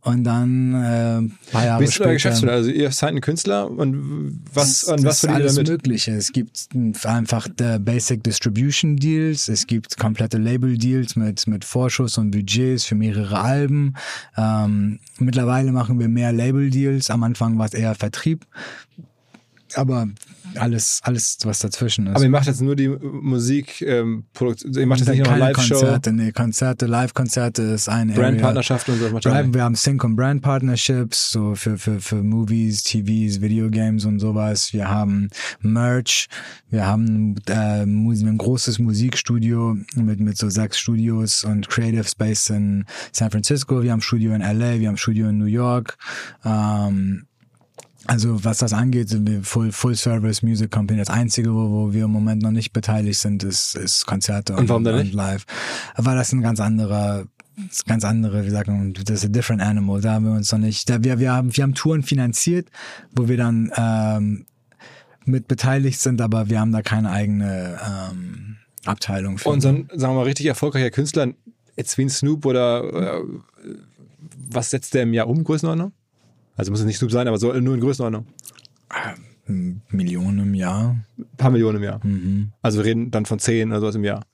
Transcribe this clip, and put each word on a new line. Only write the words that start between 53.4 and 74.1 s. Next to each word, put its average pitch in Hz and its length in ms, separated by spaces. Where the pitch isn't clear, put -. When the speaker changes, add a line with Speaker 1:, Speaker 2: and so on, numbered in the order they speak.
Speaker 1:
ist, - 320
ist - 300
Konzerte 98 500
Speaker 2:
Und 110 140
warum 117 100
Speaker 1:
und, 113 60
Speaker 2:
denn 113 100
nicht? 101 160
Speaker 1:
und 101 60
Live. 98 280
Weil 127 180
das 127 160
ein 131 100
ganz 113 200
anderer, 104 640
ganz 113 200
andere, 104 400
wie 98 40
sagt 104 200
man, 101 240
das 98 160
ist 104 160
a - 20
different 110 340
animal. 101 380
Da 110 140
haben 110 120
wir 110 60
uns 107 220
noch 110 60
nicht, 107 300
da 117 140
wir, 127 160
wir 127 140
haben, 127 240
wir 139 80
haben 135 80
Touren 156 280
finanziert, 139 680
wo 123 140
wir 123 80
dann, 117 400
ähm, 107 680
mit 127 240
beteiligt 135 500
sind, 123 220
aber 110 280
wir 110 120
haben 113 100
da 110 100
keine 110 280
eigene, 98 760
ähm, 95 720
Abteilung 98 520
für. - 120
Speaker 2:
Und 143 100
so 139 80
ein, 143 220
sagen 131 240
wir 131 60
mal, 123 40
richtig 135 220
erfolgreicher 135 460
Künstler, 139 420
jetzt - 220
wie 135 60
ein 135 60
Snoop 147 360
oder, 120 720
äh, - 40